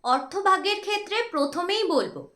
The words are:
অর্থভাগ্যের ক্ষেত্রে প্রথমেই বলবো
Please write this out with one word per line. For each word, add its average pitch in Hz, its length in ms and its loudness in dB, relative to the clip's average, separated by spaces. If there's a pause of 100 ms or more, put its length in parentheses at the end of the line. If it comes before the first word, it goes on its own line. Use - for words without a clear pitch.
অর্থভাগ্যের 381 760 2
ক্ষেত্রে 415 360 -4 (140)
প্রথমেই 330 540 0
বলবো 233 520 0